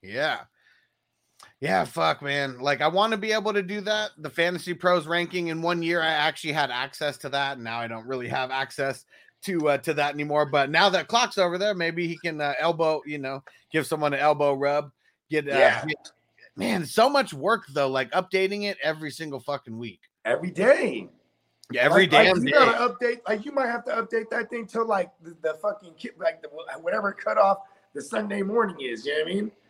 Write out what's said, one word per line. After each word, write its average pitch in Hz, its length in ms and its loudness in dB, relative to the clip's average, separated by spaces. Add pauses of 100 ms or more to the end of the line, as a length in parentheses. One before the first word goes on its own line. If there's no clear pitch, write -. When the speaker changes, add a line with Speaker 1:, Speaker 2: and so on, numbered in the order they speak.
Speaker 1:
Yeah. 113 380 -4 (1200)
Yeah, 170 240 2
fuck, 156 380 0
man. 139 360 -4
Like, 135 240 0
I 151 60 4
wanna 208 280 2
be 214 160 -4
able 214 220 -2
to 202 80 0
do 202 200 -6
that, 214 360 -2
the 156 120 -10
Fantasy 175 440 -2
Pros 175 320 2
ranking. 170 420 -2
In 160 140 -4
one 170 200 0
year, 165 200 0
I 160 60 2
actually 156 440 0
had 147 180 0
access 139 480 -4
to 147 120 -10
that, 139 240 -2
and 120 100 -12
now 117 160 -6
I 117 80 -6
don't 113 180 -10
really 123 220 -6
have 131 220 -2
access 135 540 -4 (400)
to, 160 260 0
uh, 139 80 2
to 147 160 -2
that 147 180 0
anymore. 147 340 0
But 139 240 2
now 170 200 6
that 175 180 -2
Clock's 233 300 0
over 175 180 2
there, 208 180 0
maybe 170 320 -2
he 165 120 -6
can, 156 220 -6
uh, 143 180 -2
elbow, 156 480 0
you 147 120 -8
know, 135 240 -8 (300)
give 156 140 0
someone 151 260 0
an 139 80 -2
elbow 147 340 4
rub. 143 360 0 (400)
Get, 151 180 0
uh, 139 80 -2
Speaker 2:
Yeah. - 300 4
Speaker 1:
get, - 260 -10 (440)
man, 196 280 -2
so 220 240 4
much 277 240 0
work 175 400 -2
though, 139 160 0
like, 131 240 -2
updating 190 520 0
it 202 180 -4
every 156 280 -4
single 143 300 -10
fucking 123 380 -8
week. 117 220 -12 (260)
Speaker 2:
Every 165 240 -2
day. 208 580 2 (600)
Speaker 1:
Yeah, 120 120 0
every 165 240 8
Speaker 2:
Like, 151 60 0
like, 151 140 8
Speaker 1:
damn 185 100 6 (100)
Speaker 2:
you 277 60 2
Speaker 1:
day. 294 60 6
Speaker 2:
gotta 233 360 6
update, 240 320 -2
like, 214 200 -2
you 294 60 -10
might 269 160 0
have 233 180 -4
to 240 60 -4
update 226 380 -2
that 233 200 -4
thing 233 160 -8
till, 226 200 -2
like, 190 240 0 (120)
the, 165 180 -18
the 156 140 -2
fucking 185 400 -6
ki-, - 240 -14
like, 160 240 -2
the, 151 60 -16
wh-, 160 360 -14
whatever 196 280 -2
cutoff 202 460 4 (360)
the - 80 -8
Sunday 202 400 -4
morning 202 380 0
is, 120 260 -6
you 143 100 -2
know 156 80 0
what 165 60 -6
I 185 40 -4
mean? 214 180 -2 (180)